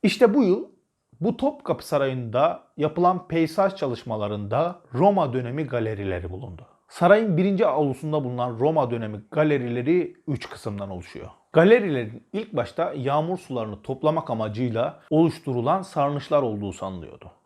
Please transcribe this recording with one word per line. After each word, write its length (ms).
İşte 320
bu 80
yıl 220
bu 160
Topkapı 500
Sarayı'nda 760
yapılan 520
peyzaj 460
çalışmalarında 1040
Roma 380
dönemi 320
galerileri 680
bulundu. 360
Sarayın 480
birinci 300
avlusunda 580
bulunan 340
Roma 320
dönemi 300
galerileri 880
üç 200
kısımdan 420
oluşuyor. 400
Galerilerin 800
ilk 200
başta 400
yağmur 460
sularını 440
toplamak 480
amacıyla 720
oluşturulan 720
sarnıçlar 600
olduğu 300
sanılıyordu. 580